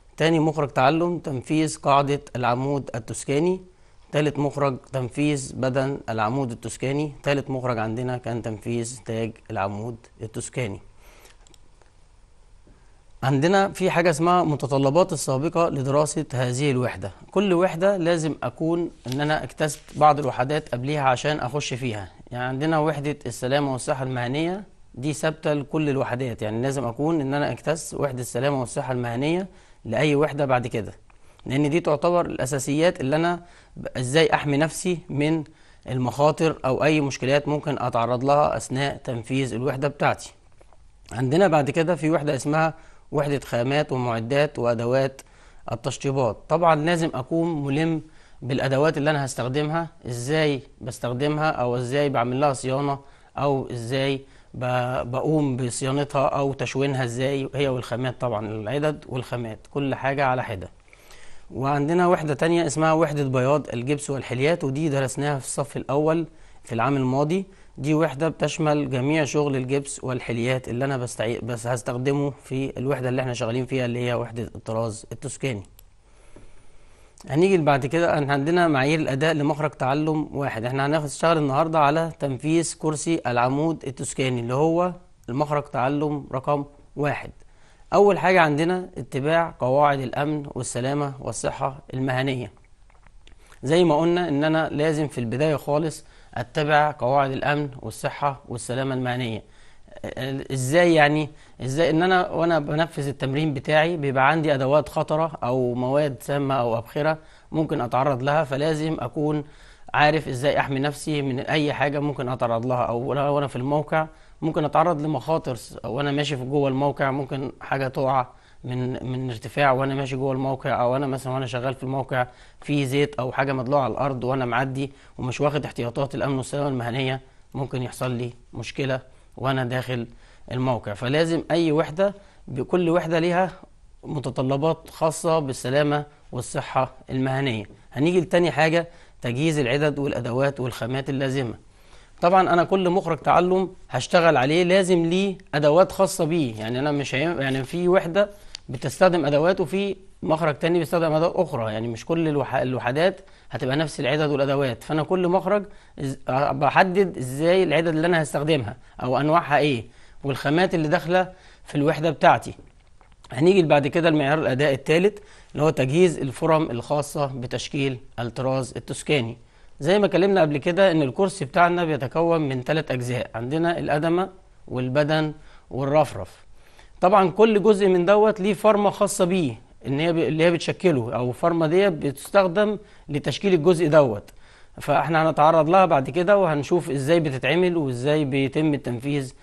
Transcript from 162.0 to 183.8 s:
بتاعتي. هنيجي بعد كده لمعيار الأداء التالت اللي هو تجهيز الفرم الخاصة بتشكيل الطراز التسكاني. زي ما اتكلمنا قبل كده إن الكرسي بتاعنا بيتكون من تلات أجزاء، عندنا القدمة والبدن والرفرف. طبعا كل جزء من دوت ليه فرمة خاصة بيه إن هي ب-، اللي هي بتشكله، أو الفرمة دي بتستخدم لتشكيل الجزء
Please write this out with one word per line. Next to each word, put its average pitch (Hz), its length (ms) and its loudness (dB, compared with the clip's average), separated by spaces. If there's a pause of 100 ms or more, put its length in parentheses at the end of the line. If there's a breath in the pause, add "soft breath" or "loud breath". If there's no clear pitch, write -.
بتاعتي. 143 440 4 (800)
هنيجي 175 320 6
بعد 147 240 4
كده 170 220 2
لمعيار 151 300 2
الأداء 135 340 2
التالت 175 480 2 (300 loud breath)
اللي 135 120 -2
هو 156 60 4
تجهيز 156 480 4
الفرم 156 540 0
الخاصة 143 540 -2
بتشكيل 131 760 -4 (200)
الطراز 123 560 -4
التسكاني. 123 640 -2 (420 soft breath)
زي 175 200 2
ما 202 60 4
اتكلمنا 180 360 4
قبل 147 160 2
كده 175 340 4
إن 160 100 4
الكرسي 156 440 -2
بتاعنا 175 400 4
بيتكون 160 560 0
من 131 220 -2
تلات 151 280 -2
أجزاء، 123 440 -4
عندنا 156 440 -2
القدمة 165 500 0 (380)
والبدن 147 640 0 (360 soft breath)
والرفرف. 135 760 0 (560 soft breath)
طبعا 185 300 6
كل 208 320 6
جزء 202 240 6
من 180 180 4
دوت 208 340 6
ليه 196 140 2
فرمة 208 360 4
خاصة 196 360 0
بيه 170 300 0 (320)
إن 139 120 0
هي 170 140 2
ب-، 160 40 0
اللي 156 260 2
هي 175 80 6
بتشكله، 147 640 2
أو 123 140 0
الفرمة 165 380 2
دي 185 220 4
بتستخدم 185 880 2 (320 loud breath)
لتشكيل 151 440 0
الجزء 165 340 4